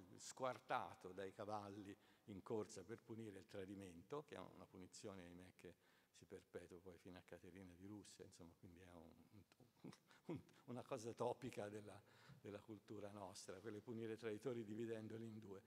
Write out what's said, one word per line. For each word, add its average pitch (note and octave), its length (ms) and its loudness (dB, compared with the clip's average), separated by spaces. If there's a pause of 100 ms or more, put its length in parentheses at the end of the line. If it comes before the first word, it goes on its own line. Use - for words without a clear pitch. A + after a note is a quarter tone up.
(180)
Squartato A#2+ 920 4
dai F#2+ 200 2
cavalli G2+ 640 2 (300)
in G2 180 -2
corsa G#2 400 4
per G#2+ 180 -2
punire A2 380 -2
il F2+ 80 -10
tradimento, G2 760 -2
che - 120 -6
è G2 40 0
una F2+ 260 -6
punizione, F#2+ 580 -4
ahimè, F2 320 -8
che F2 200 -8 (360)
si - 140 -14
perpetua F2+ 540 -6
poi F2 180 -8
fino F2+ 200 -8
a F2 40 -6
Caterina F2 540 -8
di F#2 100 -8
Russia, G2 400 -6
insomma, E2+ 340 -10
quindi F2 220 -10
è F2+ 120 -10
un, D#2+ 180 -10 (200)
un, - 600 -10 (340)
un, E3+ 140 2 (260)
una B2 180 0
cosa A2+ 300 2
topica A#2 560 4
della, G#2 300 -4 (400)
della G2+ 200 -2
cultura G2+ 520 -4
nostra, G2 480 -2
quelle G#2 200 0
punire A2 380 2
traditori A#2 460 4
dividendoli A2 600 2
in A2 140 -2
due. G2 280 -4